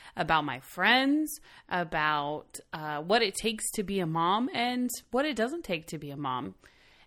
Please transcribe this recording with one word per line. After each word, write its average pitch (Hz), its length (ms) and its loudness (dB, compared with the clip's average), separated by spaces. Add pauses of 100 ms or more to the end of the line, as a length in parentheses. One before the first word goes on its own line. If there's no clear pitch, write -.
(160)
about 156 280 4
my 131 160 -4
friends, 262 800 2 (280)
about, 151 920 0 (140)
uh, 151 260 -4
what 196 240 4
it 190 140 0
takes 226 360 -4
to 220 100 -2
be 190 180 -2
a 175 60 0
mom 175 460 2
and 247 380 -2 (220)
what 262 120 2
it 302 120 -2
doesn't 262 280 -2
take 165 220 -4
to 165 120 -8
be 147 120 -10
a 139 60 -10
mom. 139 400 -4 (500)